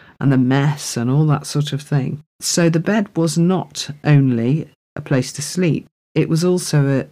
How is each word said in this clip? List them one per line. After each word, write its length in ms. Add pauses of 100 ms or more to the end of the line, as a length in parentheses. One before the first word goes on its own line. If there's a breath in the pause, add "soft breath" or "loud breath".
(200 loud breath)
and 120
the 60
mess 580
and 140
all 160
that 200
sort 260
of 100
thing. 400 (180)
So 300
the 100
bed 340
was 220
not 540 (140)
only 640 (280)
a 60
place 320
to 80
sleep, 440 (280)
it 140
was 160
also 560 (120)